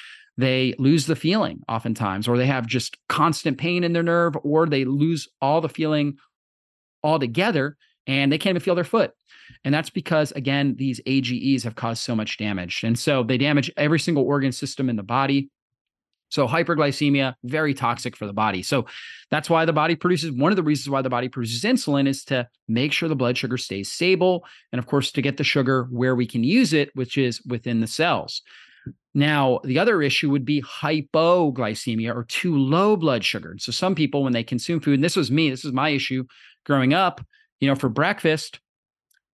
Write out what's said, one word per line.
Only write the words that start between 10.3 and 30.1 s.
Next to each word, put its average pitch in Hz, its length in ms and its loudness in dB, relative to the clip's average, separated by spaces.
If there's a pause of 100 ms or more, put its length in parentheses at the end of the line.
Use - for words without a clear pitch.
again, 139 460 -2
these 127 280 -4
A 135 160 2
G 127 340 0
Es 117 80 -4
have 110 120 -6
caused 117 260 -4
so 120 140 -4
much 107 220 -4
damage. 98 460 -6
And 117 140 0
so 139 240 0
they 123 160 0
damage 139 380 2
every 151 240 2
single 147 240 0
organ 135 280 0
system 135 380 -4
in 117 60 -2
the 101 80 -4
body. 139 460 0 (800)
So 139 180 2
hyperglycemia, 143 960 0
very 147 300 -2
toxic 117 420 -4
for 107 100 -10
the 98 80 -8
body. 101 300 -2
So 127 220 0 (440)
that's 151 200 -2
why 165 160 4
the 165 80 0
body 156 220 2
produces, 165 360 0
one 139 200 2
of 208 40 2
the 180 80 0
reasons 143 260 0
why 135 120 0
the 131 80 -2
body 123 180 -2
produces 117 360 -6
insulin 143 440 2
is 135 180 -2
to 127 220 -2 (220)
make 127 240 0
sure 165 160 -2
the 156 60 0
blood 123 220 0
sugar 123 200 -4
stays 98 340 -8
stable. 180 540 2 (260)
And 123 80 -2
of 123 80 -6
course, 139 240 0
to 143 100 -2
get 139 140 0
the 147 80 -4
sugar 131 480 2
where 127 240 0
we 120 100 0
can 117 180 -2
use 190 280 4
it, 147 240 2
which 127 220 -4
is 123 280 0
within 120 360 -2
the 110 60 0
cells. 147 540 -2 (720)
Now, 143 520 2
the 135 120 0
other 202 240 2
issue 143 280 0